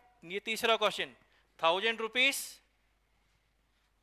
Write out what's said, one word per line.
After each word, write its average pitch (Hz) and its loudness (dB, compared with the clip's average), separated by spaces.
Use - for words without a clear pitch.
ये 175 -8
तीसरा 226 0
क्वेश्चन, 190 -2
thousand 208 2
rupees 247 0